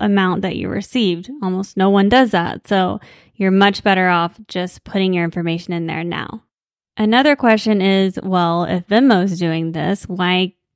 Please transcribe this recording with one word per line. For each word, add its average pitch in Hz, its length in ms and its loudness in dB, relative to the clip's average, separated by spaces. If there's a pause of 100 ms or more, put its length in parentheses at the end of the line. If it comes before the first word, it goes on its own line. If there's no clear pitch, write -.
amount 196 400 0
that 185 160 -4
you 95 100 -6
received. 196 640 -4 (120)
Almost 185 360 -6
no 196 120 2
one 196 200 4
does 240 220 4
that. - 360 -4
So 190 320 0 (360)
you're 190 140 0
much 196 320 4
better 185 280 2
off 170 280 0 (100)
just 180 360 -8
putting 190 300 -2
your 175 100 0
information 170 500 -4
in 165 140 -6
there 160 160 -8
now. 170 400 -8 (540)
Another 247 380 4
question 220 460 2
is, 190 400 2
well, 175 440 0
if 180 220 -4
Venmo's 196 520 2
doing 165 320 -2
this, 170 320 -4
why 185 500 -2 (220)